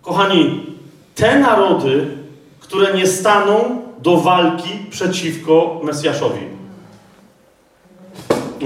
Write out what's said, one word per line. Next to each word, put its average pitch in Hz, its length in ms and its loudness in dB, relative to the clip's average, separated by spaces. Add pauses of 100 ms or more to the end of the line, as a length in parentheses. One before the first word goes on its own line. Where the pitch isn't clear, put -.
Kochani, 185 640 0 (500)
te 247 240 4
narody, 175 680 2 (520)
które 196 340 0
nie 185 140 2
staną 208 720 2 (200)
do 170 160 4
walki 175 520 2 (200)
przeciwko 160 960 0
Mesjaszowi. 143 760 -6 (2000)